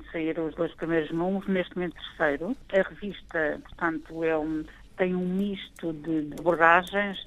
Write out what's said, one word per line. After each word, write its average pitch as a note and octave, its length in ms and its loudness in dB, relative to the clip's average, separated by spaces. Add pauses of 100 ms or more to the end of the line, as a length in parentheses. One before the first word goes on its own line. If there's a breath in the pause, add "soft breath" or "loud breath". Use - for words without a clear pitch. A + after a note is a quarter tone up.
(120)
Saíram D#3+ 340 -2
os D3+ 80 -6
dois E3 200 -2
primeiros D#3+ 360 0
números, F#3 380 0
neste F#3 280 0
momento F3 180 -4
terceiro. D#3+ 600 -2 (160)
A F#3+ 160 4
revista, D#3+ 760 -4
portanto, D#3+ 600 -4
é D#3+ 120 2
um, D#3 280 -2 (320 loud breath)
tem F#3 180 2
um F3+ 100 0
misto F#3+ 680 -4
de, D#3 300 -2
de D3 180 -8
abordagens, F3+ 840 4